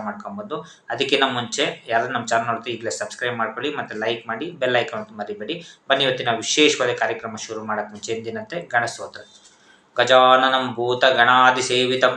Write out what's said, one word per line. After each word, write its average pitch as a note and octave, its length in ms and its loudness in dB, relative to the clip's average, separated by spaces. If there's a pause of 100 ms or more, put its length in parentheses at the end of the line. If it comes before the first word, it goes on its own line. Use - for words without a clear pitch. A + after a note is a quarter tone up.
ಮಾಡ್ಕೊಬೋದು. G#2 540 -10 (320)
ಅದಕ್ಕಿಂತ C#3 400 2
ಮುಂಚೆ B2 360 -4 (220)
ಯಾರು A#2+ 200 0
ನಮ್ಮ B2 180 -4
ಚಾನಲ್ A#2 220 0
ನೋಡ್ತೀವಿ A#2 280 -4
ಈಗಲೇ A2 160 -6
ಸಬ್ಸ್ಕ್ರೈಬ್ A#2+ 460 -6
ಮಾಡ್ಕೊಳ್ಳಿ, A#2 380 -4
ಮತ್ತೆ A#2 200 -8
ಲೈಕ್ A2+ 320 -4
ಮಾಡಿ, B2 240 -6
ಬೆಲ್ B2+ 260 0
ಐಕಾನ್ A2+ 240 -4
ಅಂತ G#2+ 160 -14
ಮರಿಬೇಡಿ. G#2 380 -8 (280)
ಬನ್ನಿ, C#3 200 0
ಇವತ್ತಿನ B2 320 0
ವಿಶೇಷವಾದ B2+ 580 2
ಕಾರ್ಯಕ್ರಮ A2+ 420 -4
ಶುರು A2 280 -10
ಮಾಡಕ್ G#2+ 280 -6
ಮುಂಚೆ G#2 220 -10
ಎಂದಿನಂತೆ A2+ 460 -8 (100)
ಗಣೇಶ A#2+ 240 0
ಸ್ತೋತ್ರ. - 300 -12 (720)
ಗಜಾನನಂ B2+ 800 6
ಭೂತ B2 400 0
ಗಣಾದಿ B2+ 500 6
ಸೇವಿತಂ B2+ 540 2